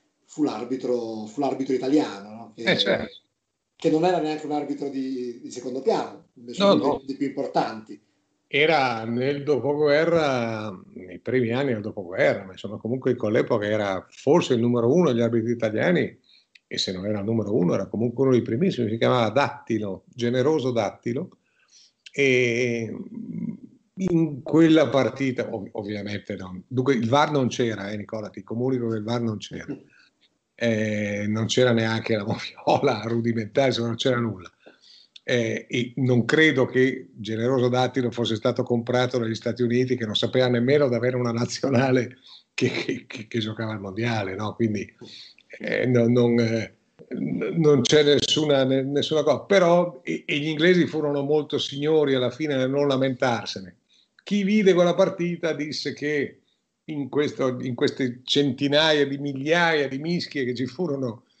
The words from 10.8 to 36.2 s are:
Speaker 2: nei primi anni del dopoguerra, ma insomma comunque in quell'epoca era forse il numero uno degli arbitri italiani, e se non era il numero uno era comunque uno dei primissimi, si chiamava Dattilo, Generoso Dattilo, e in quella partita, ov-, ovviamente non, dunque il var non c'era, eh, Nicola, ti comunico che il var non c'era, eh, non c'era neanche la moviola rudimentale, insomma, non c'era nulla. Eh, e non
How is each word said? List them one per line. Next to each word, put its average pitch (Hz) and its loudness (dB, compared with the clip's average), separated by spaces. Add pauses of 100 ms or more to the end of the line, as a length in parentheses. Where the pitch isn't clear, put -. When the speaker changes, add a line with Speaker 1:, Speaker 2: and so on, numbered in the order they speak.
Speaker 2:
nei 90 -16
primi 117 0
anni 131 0
del 107 -6
dopoguerra, 101 -2
ma 95 -16
insomma 98 -12
comunque 127 -2
in 113 -2
quell'epoca 110 0
era 101 -2
forse 160 2
il 113 2
numero 120 2
uno 165 4
degli 117 2
arbitri 117 0
italiani, 117 0 (540)
e - -8
se - -4
non 92 -8
era 107 -2
il 98 -6
numero 107 0
uno 165 2
era 98 -2
comunque 120 -2
uno 135 4
dei 117 6
primissimi, 120 0
si 113 -4
chiamava 120 2
Dattilo, 107 -2
Generoso 127 0
Dattilo, 120 -4 (720)
e 120 2 (1080)
in 165 0
quella 156 6
partita, 123 0
ov-, 101 -8
ovviamente 101 -8
non, 92 -12
dunque 127 0
il 113 0
var 143 4
non 135 2
c'era, 104 -4
eh, 107 -6
Nicola, 104 -10
ti 98 -16
comunico 120 -4
che 113 -2
il 107 -6
var 120 -2
non 113 -4
c'era, - -12 (800)
eh, 104 -2
non 107 -2
c'era 123 4
neanche 113 0
la 104 -2
moviola 120 0
rudimentale, 117 0
insomma, 117 0
non 117 -4
c'era 123 0
nulla. 101 -4 (720)
Eh, 113 -2
e 123 -2
non 123 2